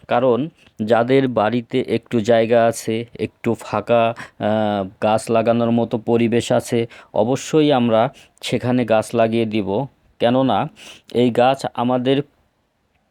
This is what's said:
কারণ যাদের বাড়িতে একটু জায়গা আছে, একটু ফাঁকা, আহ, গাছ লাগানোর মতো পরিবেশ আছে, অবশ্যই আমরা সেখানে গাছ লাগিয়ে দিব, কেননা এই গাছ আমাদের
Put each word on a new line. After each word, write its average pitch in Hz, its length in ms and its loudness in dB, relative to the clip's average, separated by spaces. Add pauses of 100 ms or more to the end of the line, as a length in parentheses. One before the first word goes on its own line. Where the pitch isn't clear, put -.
কারণ 120 400 2 (360)
যাদের 120 440 2
বাড়িতে 117 520 -2
একটু - 400 -2
জায়গা 117 440 4
আছে, 113 400 -2 (160)
একটু 110 340 -4
ফাঁকা, 117 540 0
আহ, 104 800 -4 (140)
গাছ 110 280 0
লাগানোর 117 400 2
মতো 117 280 0
পরিবেশ 117 540 0
আছে, 117 340 -2 (280)
অবশ্যই 135 580 0
আমরা 120 380 2 (320)
সেখানে 123 420 -2
গাছ 110 300 0
লাগিয়ে 113 320 2
দিব, 104 220 -4 (520)
কেননা 123 480 2 (460)
এই 123 160 2
গাছ 123 440 2
আমাদের 127 480 0 (880)